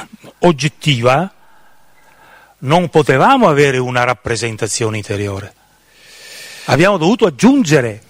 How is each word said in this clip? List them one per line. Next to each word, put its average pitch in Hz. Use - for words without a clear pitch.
oggettiva, 147
non 160
potevamo 185
avere 143
una 123
rappresentazione 113
interiore. 101
Abbiamo 180
dovuto 190
aggiungere 151